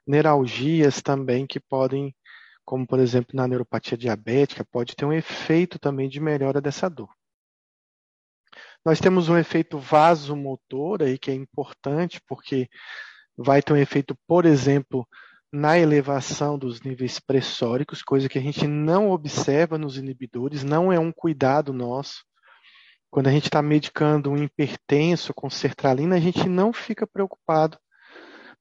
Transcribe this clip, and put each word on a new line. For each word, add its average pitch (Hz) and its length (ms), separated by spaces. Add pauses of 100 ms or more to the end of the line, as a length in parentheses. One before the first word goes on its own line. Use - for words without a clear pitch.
neuralgias 143 960
também 135 460
que 139 120
podem, 135 560 (500)
como 131 200
por 127 140
exemplo 123 340
na 131 140
neuropatia 123 500
diabética, 117 680
pode - 320
ter - 80
um 147 80
efeito 165 680
também 135 300
de 135 100
melhora 143 420
dessa 147 300
dor. 117 180 (1800)
Nós 160 140
temos 180 300
um 170 100
efeito 165 400
vasomotor 147 1200
aí 135 140
que - 140
é 135 40
importante, 143 920
porque 131 420 (680)
vai 139 260
ter - 100
um 147 40
efeito, 143 500
por 175 180
exemplo, 139 600 (460)
na 151 260
elevação 143 800
dos 123 220
níveis 127 400
pressóricos, 131 840
coisa 135 260
que - 80
a 131 60
gente 147 240
não 160 460
observa 156 640
nos 143 180
inibidores, 131 680
não 165 280
é 170 60
um 165 140
cuidado 143 600
nosso. 127 520 (840)
Quando 139 200
a - 20
gente 147 180
tá 151 140
medicando 151 640
um 143 140
hipertenso 147 880
com - 160
sertralina, 143 680
a 170 40
gente 175 280
não 185 240
fica - 340
preocupado 160 720 (840)